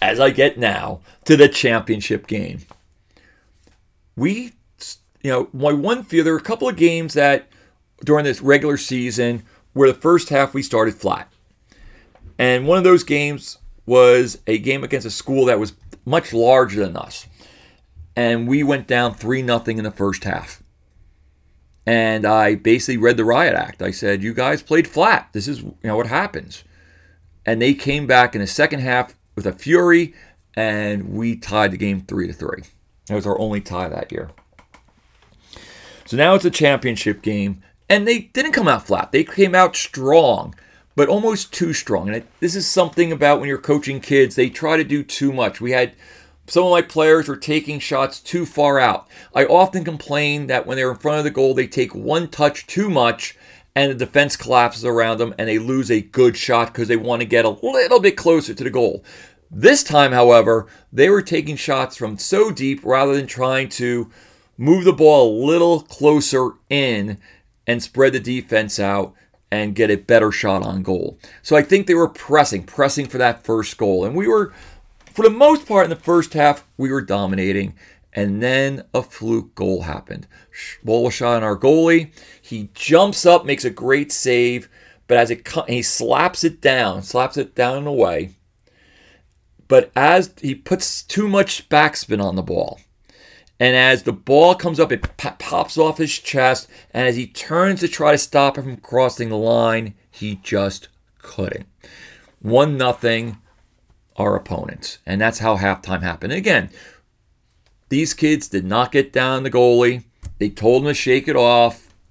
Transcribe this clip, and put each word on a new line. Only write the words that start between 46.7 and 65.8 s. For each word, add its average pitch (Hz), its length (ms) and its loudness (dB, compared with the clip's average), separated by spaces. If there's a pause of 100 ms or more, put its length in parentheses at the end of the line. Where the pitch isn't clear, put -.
my 170 120 4
players 160 460 2
were 139 80 -6
taking 151 420 -6
shots 135 400 -4
too 175 260 -6
far 139 360 0
out. 110 260 0 (260)
I 135 120 2
often 185 400 4
complain 147 640 -4
that 127 180 -2
when 131 100 -6
they're 127 140 0
in 117 80 -8
front 151 200 -2
of 147 60 -2
the 147 60 -2
goal, 135 240 0
they 131 140 -2
take - 260 -4
one 156 340 -4
touch - 380 -2
too 202 240 -4
much, 120 460 -2 (400)
and 139 160 0
the 123 120 -6
defense 143 320 0
collapses 117 480 0
around 113 340 0
them, 117 200 -4
and 113 100 -4
they 110 120 0
lose 127 320 -2
a - 80 2
good 123 360 2
shot 117 380 -2
'cause 113 140 -4
they 117 80 2
wanna 117 280 -4
get 113 200 2
a 107 180 -2
little 247 380 2
bit 190 160 2
closer 160 360 0
to 120 120 -10
the 127 40 -6
goal. 120 360 -2 (440)
This 247 360 4
time, 143 260 4
however, 117 560 6 (260)
they 151 160 4
were 202 140 4
taking 151 320 -4
shots 135 420 -4
from 107 220 -8
so 208 320 0
deep 135 320 -6
rather 135 320 2
than 139 140 -4
trying 131 420 -4
to 120 400 -4 (480)
move 170 260 2
the 185 80 6
ball 143 380 6
a 117 160 -2
little 170 360 2